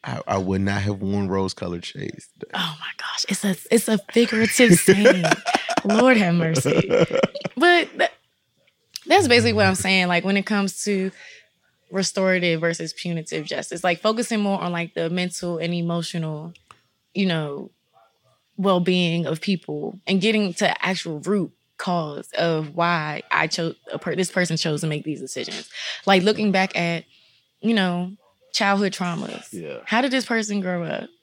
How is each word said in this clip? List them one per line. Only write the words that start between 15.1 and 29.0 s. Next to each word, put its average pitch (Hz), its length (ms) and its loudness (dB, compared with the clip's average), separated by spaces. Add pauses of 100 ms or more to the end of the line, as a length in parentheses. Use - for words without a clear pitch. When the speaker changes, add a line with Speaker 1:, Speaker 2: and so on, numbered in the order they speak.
Speaker 2:
and 170 160 -4
emotional, 170 800 -4 (640)
you 190 100 2
know, 151 460 -4 (880)
well-being 180 680 2
of 156 160 -4
people 165 640 -4
and 190 160 2
getting 208 340 2
to - 300 -2
actual 165 360 -4
root 185 300 -2 (260)
cause 160 600 -4
of 160 380 0
why 165 560 -2
I 156 160 2
chose 165 280 -4 (160)
a 151 80 -6
per-, 165 160 -6
this 180 160 -2
person 175 260 0
chose 151 240 -2
to 165 60 -2
make 151 160 -4
these 151 160 -6
decisions. - 500 -10 (360)
Like, 190 180 6
looking 214 280 2
back 190 260 0
at, 170 260 -2 (580)
you 226 120 0
know, 180 400 0 (400)
childhood 202 400 2
traumas. - 580 -8